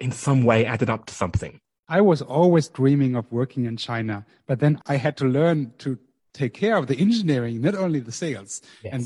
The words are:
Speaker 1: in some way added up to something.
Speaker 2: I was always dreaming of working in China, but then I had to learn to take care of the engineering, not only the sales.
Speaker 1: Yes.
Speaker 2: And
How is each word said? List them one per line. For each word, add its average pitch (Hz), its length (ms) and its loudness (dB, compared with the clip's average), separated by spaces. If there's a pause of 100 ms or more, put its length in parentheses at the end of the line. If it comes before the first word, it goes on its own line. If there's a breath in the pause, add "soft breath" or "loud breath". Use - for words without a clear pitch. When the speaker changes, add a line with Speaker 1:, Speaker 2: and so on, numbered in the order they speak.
Speaker 1:
in 127 100 -2
some 135 320 0
way 113 220 4
added 113 240 -2
up 113 160 -4
to - 80 -18
something. - 480 -6 (260)
Speaker 2:
I 170 140 2
was 170 200 4
always 160 460 4
dreaming 135 480 2
of 117 160 -4
working 123 320 -4
in 117 140 -6
China, 110 480 -6 (220 soft breath)
but 131 120 -2
then 147 260 2
I 139 120 -2
had 143 200 -2
to 139 80 -2
learn 143 520 2
to 131 200 -6 (360)
take 127 200 -6
care 214 220 0
of 143 120 0
the 135 120 -2
engineering, 147 640 0
not 185 140 0
only 175 260 -2
the 117 100 -14
sales. 113 500 -8 (220 loud breath)
Speaker 1:
Yes. - 100 -12
Speaker 2:
And 123 120 -6